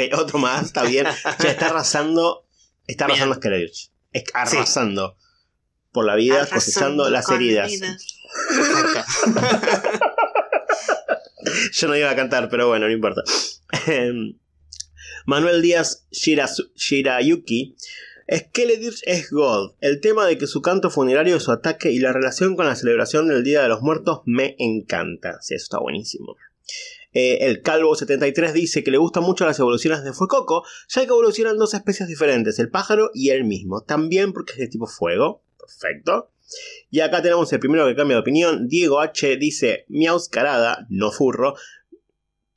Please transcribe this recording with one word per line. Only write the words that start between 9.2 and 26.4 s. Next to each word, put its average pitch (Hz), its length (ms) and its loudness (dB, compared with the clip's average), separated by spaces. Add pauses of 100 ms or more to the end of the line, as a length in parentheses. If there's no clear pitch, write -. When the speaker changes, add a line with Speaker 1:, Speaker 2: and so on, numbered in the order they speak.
Speaker 2:
<laughs> 220 680 0 (1700)
Speaker 1:
Yo - 140 0
no 147 100 2
iba 147 120 2
a 131 60 0
cantar, 127 340 0
pero 120 180 2
bueno, 110 200 4
no 113 60 2
importa. 110 280 0 (680)
Em, 123 500 -2 (880)
Manuel 165 360 2
Díaz 165 500 2
Shirasu-, - 640 0
Shirayuki, 135 1000 0 (560)
"Skeledirge 226 720 -2
es 175 260 -4
God. 120 500 0
El 143 180 0
tema 214 280 2
de 160 100 2
que 139 100 -4
su 143 140 -4
canto 185 300 2
funerario, 147 480 2
su - 120 -2
ataque 160 400 -2
y 127 80 2
la 127 140 2
relación 135 420 0
con 170 120 2
la 131 80 0
celebración 120 520 2
del 131 160 2
Día 143 200 2
de 123 60 4
los 110 120 0
Muertos 156 440 -2
me 131 340 0
encanta." 90 840 -4
Sí, - 140 -8
eso - 80 -8
está - 160 -8
buenísimo. - 560 -8 (800)